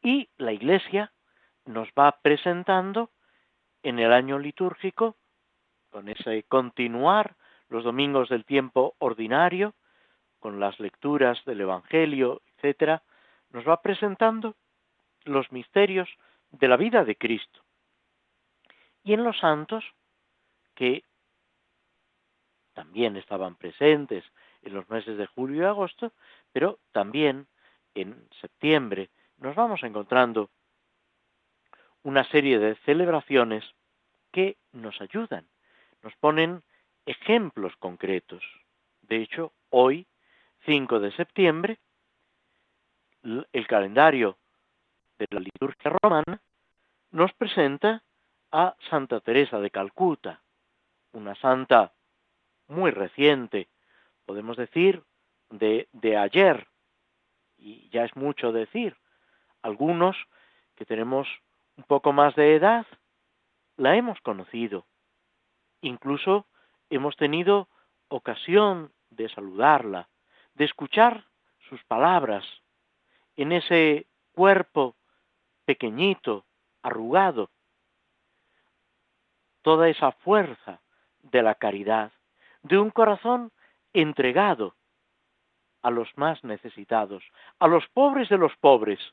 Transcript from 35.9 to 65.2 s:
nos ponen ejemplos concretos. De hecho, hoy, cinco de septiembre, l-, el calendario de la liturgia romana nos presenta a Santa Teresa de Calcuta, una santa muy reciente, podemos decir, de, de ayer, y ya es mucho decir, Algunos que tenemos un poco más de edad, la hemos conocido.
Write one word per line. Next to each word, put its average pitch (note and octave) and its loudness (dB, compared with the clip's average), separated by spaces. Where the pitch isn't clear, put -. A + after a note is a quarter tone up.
nos A2 -18
ponen D#3+ 0
ejemplos C3+ -2
concretos. F2+ -8
De A2 -6
hecho, D3+ -8
hoy, C3 4
cinco C3 0
de G2+ -4
septiembre, F3 -2
l-, A#2+ -8
el A2+ -6
calendario A2+ 2
de G#2+ -6
la G2 -8
liturgia C3+ -8
romana F3 0
nos E3+ 2
presenta F#3+ -2
a F3 0
Santa C3+ -4
Teresa B2 0
de G2+ -4
Calcuta, G#2+ -4
una G#2 -14
santa C3 2
muy E3 -2
reciente, A2+ -2
podemos G#2+ -10
decir, E3+ 0
de, A2 -2
de A2 -2
ayer, B2+ 2
y A2 -20
ya A#2+ -2
es B2+ -10
mucho C3+ -4
decir, D#3+ -4
Algunos E3 0
que A2 -16
tenemos B2+ -4
un - -20
poco C#3+ 2
más C#3+ 4
de D3+ 6
edad, A3 4
la C3+ 4
hemos A#3 -2
conocido. G2+ -8